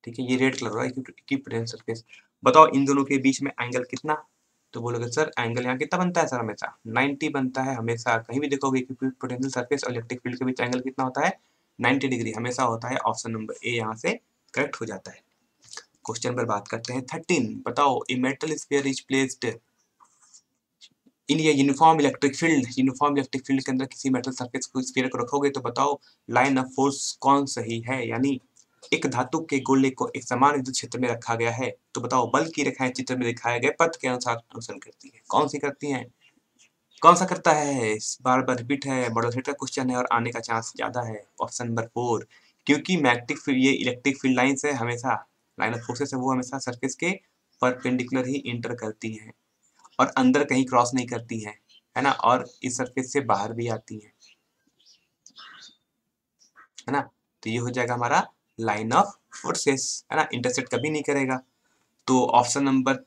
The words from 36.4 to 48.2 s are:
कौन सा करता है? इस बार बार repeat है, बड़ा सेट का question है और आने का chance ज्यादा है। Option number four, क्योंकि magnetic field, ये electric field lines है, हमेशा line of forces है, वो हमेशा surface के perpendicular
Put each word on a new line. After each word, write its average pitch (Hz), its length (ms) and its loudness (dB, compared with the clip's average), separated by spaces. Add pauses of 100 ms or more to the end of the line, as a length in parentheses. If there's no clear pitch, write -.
कौन 170 140 12
सा 180 100 2
करता 170 260 2
है? 139 400 2
इस - 300 -6
बार 127 200 4
बार 127 160 0
repeat 139 280 -4
है, 127 240 0
बड़ा 117 200 0
सेट 127 160 -6
का 143 80 -4
question 135 360 -4
है 127 60 -2
और 123 160 0
आने 117 180 0
का 117 100 -6
chance 117 360 -4
ज्यादा 117 280 -4
है। 107 180 -10 (180)
Option 120 260 -6
number 117 220 -4
four, 120 380 -2 (400)
क्योंकि 147 320 2
magnetic 123 400 2
field, 131 200 -2
ये 135 160 4
electric 123 460 -2
field 131 160 2
lines 131 280 2
है, 147 100 2
हमेशा 120 500 -2 (340)
line 107 160 -2
of 120 80 -8
forces 131 320 -6
है, 131 60 -4
वो 131 120 0
हमेशा 127 280 -4
surface 127 360 -6
के 175 140 -2 (520)
perpendicular 127 640 0